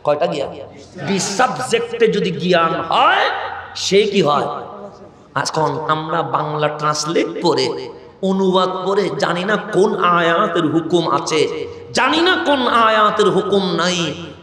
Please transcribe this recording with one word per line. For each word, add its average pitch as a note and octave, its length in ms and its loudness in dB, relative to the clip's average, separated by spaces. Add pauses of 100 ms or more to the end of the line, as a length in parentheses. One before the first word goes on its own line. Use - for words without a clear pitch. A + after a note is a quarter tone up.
কয়টা D3 220 2
জ্ঞান? D3+ 240 -2 (580)
বিশ F#3+ 160 0
সাবজেক্টে A#3 840 0
যদি G3 240 0
জ্ঞান E3+ 580 2
হয়, D#4+ 400 2 (460)
সে G3 280 2
কি G#3 180 2
হয়? C#3+ 240 2 (920)
এখন D3 520 -2
আমরা D#3 340 -2
বাংলা D3+ 460 -2
translate D3+ 600 0 (140)
করে, C3 480 0 (320)
অনুবাদ F#3 640 0
করে G3 240 0 (100)
জানি E3+ 240 0
না G#3 120 0
কোন F#3 480 0
আয়াতের E3+ 640 2
হুকুম D#3+ 460 0
আছে, D3 560 -2 (260)
জানি C#4+ 280 2
না F4+ 240 4
কোন C4+ 220 2
আয়াতের G#3+ 600 4
হুকুম F#3 460 0
নাই E3+ 380 -2 (300)